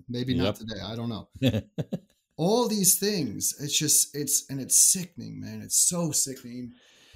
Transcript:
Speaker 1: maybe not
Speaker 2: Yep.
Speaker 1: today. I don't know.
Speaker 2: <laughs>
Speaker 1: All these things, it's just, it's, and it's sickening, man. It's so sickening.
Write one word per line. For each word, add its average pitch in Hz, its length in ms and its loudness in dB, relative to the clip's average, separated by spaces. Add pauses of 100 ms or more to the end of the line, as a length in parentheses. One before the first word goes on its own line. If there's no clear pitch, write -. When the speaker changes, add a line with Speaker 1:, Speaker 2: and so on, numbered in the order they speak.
Speaker 1:
maybe 123 280 -2
not 104 100 2
Speaker 2:
Yep. 104 120 2
Speaker 1:
today. 107 240 -10
I 104 140 -8
don't 117 140 -6
know. 98 200 -8 (120)
Speaker 2:
<laughs> 113 220 4 (760)
Speaker 1:
All 214 320 2
these 208 280 4
things, 143 640 -2
it's 143 180 -2
just, - 380 2
it's, - 340 -2
and 135 120 -6
it's - 140 -2
sickening, 110 640 2
man. 107 200 -10
It's - 140 -4
so 170 380 2
sickening. 123 600 -4 (420)